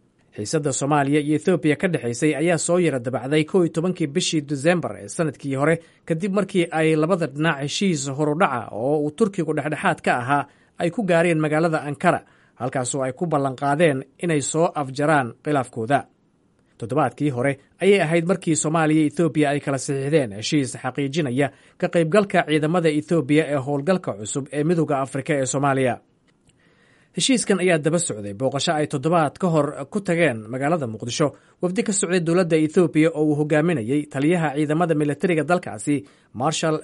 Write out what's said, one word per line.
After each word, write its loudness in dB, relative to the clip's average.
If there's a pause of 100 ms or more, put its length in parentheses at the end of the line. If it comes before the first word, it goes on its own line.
(360)
Xiisadda -2
Soomaaliya 2
iyo 0
Ethiopia 2
ka -2
dhexaysay 0
ayaa 0
soo 0
yara 2
dabacday 0
kow 2
iyo -2
tobankii -2
bishii -2
December -2
ee -14
sanadkii -4
hore, 2 (240)
kadib -2
markii 0
ay 2
labada 0
dhinac -2
heshiis -2
horudhaca 0
oo -2
uu -2
Turkigu -2
dhexdhexaad -2
ka 0
ahaa 0 (320)
ay 0
ku -4
gaareen 4
magaalada 2
Ankara, 0 (340)
halkaasoo -4
ay -2
ku -6
ballan -2
qaadeen 2 (140)
inay 0
soo 0
afjaraan 0 (120)
khilaafkooda. -2 (720)
Toddobaadkii -2
hore -2 (220)
ayay 4
ahayd 0
markii 0
Soomaaliya 2
iyo 4
Ethiopia 2
ay 0
kala -2
saxiixdeen 0
heshiis -2
xaqiijinaya -2 (280)
ka -2
qaybgalka 2
ciidamada 2
Ethiopia 2
ee -2
howlgalka -2
cusub -8
ee -2
Midowga 0
Afrika -4
ee 0
Soomaaliya. 0 (1200)
Heshiiskan 2
ayaa 4
daba 0
socday -6
booqasho -2
ay 0
toddobaad 0
ka 0
hor 2 (240)
ku -4
tageen 0
magaalada -2
Muqdisho -2 (300)
wafdi 0
ka -2
socday 0
dowladda 2
Ethiopia 4
oo 0
uu 2
hogaaminayay 0 (100)
taliyaha 2
ciidamada 2
militariga 0
dalkaasi, -2 (280)
Marshal -2